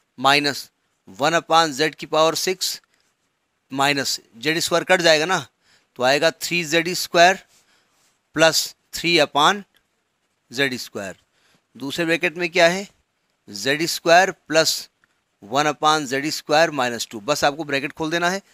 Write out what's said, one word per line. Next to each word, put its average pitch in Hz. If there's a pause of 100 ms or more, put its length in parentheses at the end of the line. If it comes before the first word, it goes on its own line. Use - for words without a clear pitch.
(180)
माइनस 143 (380)
वन 143
upon 160
z 143
की -
पावर 156
सिक्स - (920)
माइनस 139 (180)
ज़ेड 151
स्क्वायर 165
कट 185
जाएगा 156
ना, 170 (520)
तो 120
आएगा 147
थ्री 175
ज़ेड 165
स्क्वायर 175 (1000)
प्लस 156 (200)
थ्री 170
upon 156 (880)
ज़ेड 127
स्क्वायर। 98 (600)
दूसरे 135
ब्रैकेट 165
में 175
क्या 170
है, 190 (600)
ज़ेड 123
स्क्वायर 175 (100)
प्लस - (540)
वन 127
upon 151
ज़ेड 135
स्क्वायर 156
माइनस 123
टू। 113
बस 143
आपको 147
ब्रैकेट 143
खोल 156
देना 170
है 196 (140)